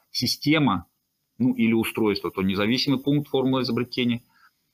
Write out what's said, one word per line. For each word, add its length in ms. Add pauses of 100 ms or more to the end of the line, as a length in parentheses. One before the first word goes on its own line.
(120)
«система», 760 (520)
ну, 140
или 200
«устройство», 580
то 120
независимый 560
пункт 300
формулы 340
изобретения 600 (500)